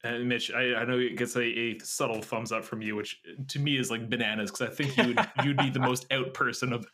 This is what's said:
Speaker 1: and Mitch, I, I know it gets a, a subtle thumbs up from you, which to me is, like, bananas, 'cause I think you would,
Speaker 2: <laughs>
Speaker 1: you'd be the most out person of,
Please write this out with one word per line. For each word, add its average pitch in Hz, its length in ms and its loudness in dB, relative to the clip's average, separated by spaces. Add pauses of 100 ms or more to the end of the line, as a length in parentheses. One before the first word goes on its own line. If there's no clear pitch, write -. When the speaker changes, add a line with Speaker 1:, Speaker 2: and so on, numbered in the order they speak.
Speaker 1:
and 120 240 -2
Mitch, 120 260 0
I, 123 220 2
I 110 100 2
know 123 140 2
it 123 180 2
gets 120 200 0
a, 123 40 4
a 117 380 0
subtle 113 420 -2
thumbs 110 300 -4
up 110 140 -2
from 110 160 -6
you, 107 160 -2
which - 240 -6 (260)
to 143 120 -4
me 143 180 2
is, 127 120 0
like, 113 200 -4
bananas, 110 420 0
'cause - 100 -6
I 120 60 0
think 135 300 -2
you 123 180 6
would, - 20 -4
Speaker 2:
<laughs> - 280 2
Speaker 1:
you'd 139 120 2
be 131 120 4
the 131 100 0
most 127 320 0
out 135 220 0
person 123 400 0
of, 117 200 -4